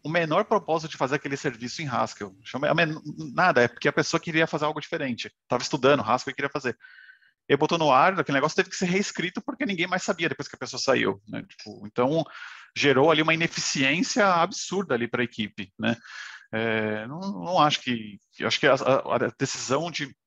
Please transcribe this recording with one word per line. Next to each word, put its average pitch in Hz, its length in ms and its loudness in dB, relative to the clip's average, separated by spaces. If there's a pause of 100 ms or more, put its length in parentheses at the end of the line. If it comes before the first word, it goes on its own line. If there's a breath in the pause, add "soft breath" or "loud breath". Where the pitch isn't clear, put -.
o 143 80 -8
menor 165 360 2
propósito 160 440 0
de - 80 -12
fazer 135 180 0
aquele 143 200 -4
serviço 123 460 -6
em 156 60 -6
Haskell. 113 540 -4
Chama, 131 280 -4
a 135 40 2
men-, 160 280 0 (340)
nada, 160 260 4
é 120 60 6
porque - 220 -2
a 143 40 0
pessoa 156 260 0
queria 160 280 0
fazer 151 160 -4
algo 151 160 -2
diferente. 143 500 -6 (200)
Tava 123 120 0
estudando 139 400 4
Haskell 117 300 0
e - 40 -14
queria 135 140 -4
fazer. 131 280 -4 (720 loud breath)
E 143 80 6
botou 156 200 2
no 160 140 4
ar, 180 260 6
aquele 143 200 0
negócio 143 180 0
teve 185 140 2
que - 60 -10
ser 190 100 -2
reescrito 180 560 -2
porque 277 240 -8
ninguém 180 220 -2
mais 180 160 -2
sabia 165 260 -2
depois 139 180 -6
que - 80 -16
a - 40 -20
pessoa 123 200 -8
saiu, 110 480 2
né? 113 160 -10
Tipo, - 420 -18
então, 135 380 0 (500 loud breath)
gerou 135 380 4
ali 156 100 4
uma 160 120 2
ineficiência 160 920 0
absurda 180 680 0
ali 117 160 -2
pra 120 140 -2
equipe, 104 540 -8
né? 113 200 -2 (560 loud breath)
É, 110 540 -2
não, 147 120 -12
não 185 400 -4
acho 147 220 2
que, 110 360 -6 (220)
eu - 80 -2
acho - 120 -2
que - 80 4
a, 123 80 8
a, 131 400 0
a 120 220 0
decisão 143 540 -2
de 143 240 -8 (120)